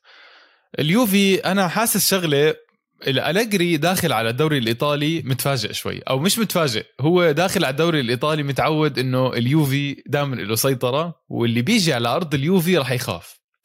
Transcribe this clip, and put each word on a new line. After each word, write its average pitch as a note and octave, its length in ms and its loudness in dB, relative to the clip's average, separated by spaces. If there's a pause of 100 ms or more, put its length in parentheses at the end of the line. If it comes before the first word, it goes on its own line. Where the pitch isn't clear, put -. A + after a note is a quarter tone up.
(800)
اليوفي، G3 560 2
أنا F#3 320 0
حاسس G#3+ 420 0
شغلة، D#3 460 2 (520)
الأليجري F3 680 0
داخل E3+ 360 0
على A2+ 160 0
الدوري D3 280 0
الإيطالي D3 640 -2
متفاجئ B2+ 520 -4
شوي، F#2+ 260 -8
أو C3 200 -2
مش G3+ 200 0
متفاجئ، D#3 460 -2 (160)
هو E3+ 300 4
داخل E3+ 340 0
على C3+ 60 0
الدوري D#3+ 280 0
الإيطالي C#3+ 440 0
متعود C#3 560 0
إنه B2+ 340 0
اليوفي C#3 760 0
دائمًا C#3+ 280 -2
له G2+ 200 -4
سيطرة، C3+ 760 -2
واللي A#2 320 0
بيجي E3+ 320 2
على A#2 160 0
أرض D3+ 240 -2
اليوفي E3+ 440 2
رح C3 140 -2
يخاف. - 480 -6 (260)